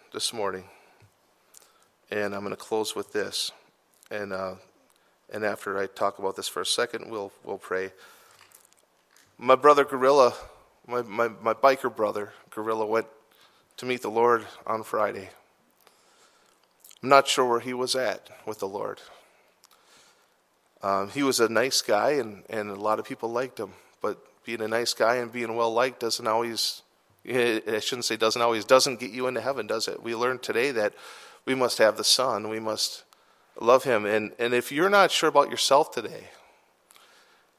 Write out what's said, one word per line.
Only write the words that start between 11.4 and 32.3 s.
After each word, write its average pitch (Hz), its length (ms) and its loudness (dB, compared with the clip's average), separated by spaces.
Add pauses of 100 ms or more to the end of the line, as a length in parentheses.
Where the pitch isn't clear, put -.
biker 131 420 2
brother 104 380 -4 (160)
Gorilla, 110 360 -4
went 110 220 0 (720)
to - 80 -10
meet 127 160 -4
the 110 80 -6
Lord 113 360 2 (220)
on 110 160 -4
Friday. 104 460 -4 (1700)
I'm 127 80 -4
not 135 180 8
sure 131 180 2
where 117 140 0
he 127 140 -8
was 123 220 -4
at 120 340 -4 (160)
with 107 140 -10
the 101 80 -6
Lord. 101 320 -10 (1800)
Um, 98 260 0
he 135 140 -2
was 135 160 2
a 113 80 6
nice 113 340 2
guy, 113 320 2
and, 110 360 -4
and 107 200 -6
a 98 60 -8
lot 107 240 0
of 107 60 -8
people 117 260 -8
liked 123 280 -6
him. 98 140 -10 (280)
But 104 160 -4 (280)
being 113 160 -8
a 107 60 -4
nice 113 260 -2
guy 117 220 2
and 120 160 -6
being 113 240 -6
well-liked 117 440 0
doesn't 117 280 -4
always, 113 540 -2 (440)
I 117 540 0
shouldn't 120 260 -6
say 113 120 -2
doesn't 110 240 2
always, 113 240 0
doesn't 131 340 4
get 117 120 -10
you 127 160 -6
into 123 140 -4
heaven, 123 240 -6
does 113 220 -4
it? - 160 -10
We 117 100 -6
learned 123 300 -2
today 117 280 0
that 104 220 0 (520)
we 135 100 0
must 123 220 0
have 110 200 6
the 107 60 -6
Son. 110 460 0